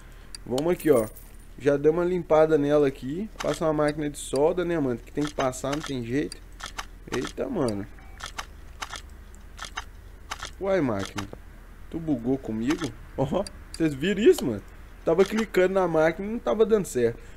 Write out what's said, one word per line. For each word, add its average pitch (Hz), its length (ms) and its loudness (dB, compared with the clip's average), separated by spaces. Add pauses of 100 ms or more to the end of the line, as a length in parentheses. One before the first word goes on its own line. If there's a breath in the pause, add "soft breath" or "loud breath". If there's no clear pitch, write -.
(460 loud breath)
Vamos 139 260 0
aqui, 156 200 4
ó. 113 160 6 (500)
Já 143 200 4
deu 147 140 6
uma 175 140 2
limpada 160 540 4
nela 143 280 4
aqui. 147 400 -4 (120)
Passa 156 260 -2
uma 156 80 2
máquina 151 340 0
de 147 120 -8
solda, 170 440 2
né, 170 160 0
mano? 127 240 0
Que - 80 -20
tem 147 140 -2
que 147 80 -6
passar, 135 380 -2
não 147 100 -2
tem 131 240 -6
jeito. 131 320 -2 (760)
Eita, - 380 -4
mano. 123 380 -2 (2750)
Uai, 190 180 2
máquina. 101 480 -2 (600)
Tu 165 100 -6
bugou 135 380 0
comigo? 123 540 -2 (260)
Ó, 143 260 0 (280)
vocês 156 240 0
viram 180 260 0
isso, 277 240 8
mano? 113 160 -2 (420)
Tava 170 220 6
clicando 190 480 2
na 190 140 4
máquina 170 400 4
e 214 40 -6
não 233 60 -4
tava 226 300 2
dando 208 180 4
certo. 120 320 2 (200 loud breath)